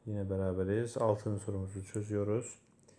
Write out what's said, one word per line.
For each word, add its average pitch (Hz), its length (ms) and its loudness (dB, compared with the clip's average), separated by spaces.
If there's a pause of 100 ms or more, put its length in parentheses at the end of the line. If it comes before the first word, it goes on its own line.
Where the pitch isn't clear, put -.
yine 101 240 -2
beraberiz. 95 680 0
Altıncı 107 480 2
sorumuzu 98 400 -4
çözüyoruz. 107 720 0 (440)